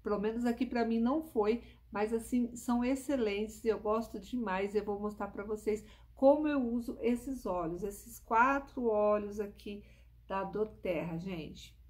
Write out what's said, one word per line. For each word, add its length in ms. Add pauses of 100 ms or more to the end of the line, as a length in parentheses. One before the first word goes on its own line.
pelo 180
menos 260
aqui 200
pra 200
mim 140
não 240
foi, 380 (300)
mas, 220
assim, 420
são 300
excelentes 800
e 20
eu 120
gosto 380
demais 560
e 40
eu 80
vou 140
mostrar 280
pra 160
vocês 420 (300)
como 320
eu 160
uso 380
esses 440
óleos, 380
esses 340
quatro 680
óleos 540
aqui 440 (420)
da 180
doTERRA, 760
gente. 580 (120)